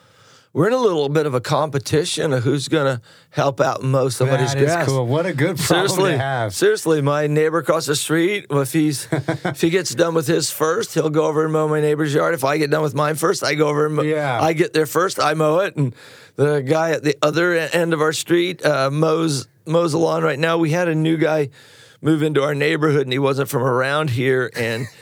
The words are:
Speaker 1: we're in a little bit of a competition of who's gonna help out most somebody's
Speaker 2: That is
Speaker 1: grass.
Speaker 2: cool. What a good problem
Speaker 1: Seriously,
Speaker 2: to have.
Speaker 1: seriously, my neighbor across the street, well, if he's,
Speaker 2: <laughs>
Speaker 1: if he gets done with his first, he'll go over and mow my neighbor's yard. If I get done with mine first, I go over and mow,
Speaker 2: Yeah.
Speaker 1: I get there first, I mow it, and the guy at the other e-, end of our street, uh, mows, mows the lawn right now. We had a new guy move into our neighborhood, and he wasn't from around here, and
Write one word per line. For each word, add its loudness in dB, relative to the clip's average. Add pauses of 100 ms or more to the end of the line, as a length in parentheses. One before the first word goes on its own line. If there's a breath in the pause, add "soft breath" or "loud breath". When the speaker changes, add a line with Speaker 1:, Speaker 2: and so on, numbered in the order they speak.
(540 soft breath)
Speaker 1:
we're 2
in 2
a 4
little 2
bit 2
of -2
a 0
competition 0
of 0
who's 0
gonna 0 (300 soft breath)
help -2
out 0
most 0
somebody's 2
Speaker 2:
That 0
is 2
Speaker 1:
grass. 0
Speaker 2:
cool. 0
What 0
a -2
good 0
problem 0
Speaker 1:
Seriously, 0
Speaker 2:
to -2
have. -4
Speaker 1:
seriously, 0
my 0
neighbor 0
across 0
the 0
street, 0
well, 0
if -2
he's, 0
Speaker 2:
<laughs> -20
Speaker 1:
if -4
he 2
gets 0
done 2
with 0
his 0
first, -2
he'll 0
go 2
over 0
and -2
mow 0
my 0
neighbor's 0
yard. 2
If -2
I 0
get 0
done 2
with -2
mine 0
first, -2
I -2
go 2
over 0
and -4
mow, 0
Speaker 2:
Yeah. -2
Speaker 1:
I 2
get 0
there 2
first, -2
I 2
mow 2
it, -2
and -2 (420 loud breath)
the 2
guy 0
at -2
the 0
other 2
e-, 0
end 2
of 0
our 2
street, -2
uh, 2
mows, 0 (160)
mows 0
the 0
lawn 0
right 0
now. 0
We 0
had 0
a 0
new 0
guy 0 (560 loud breath)
move 2
into 0
our 0
neighborhood, 0
and -4
he 0
wasn't 0
from -2
around 0
here, 0
and -4 (140 loud breath)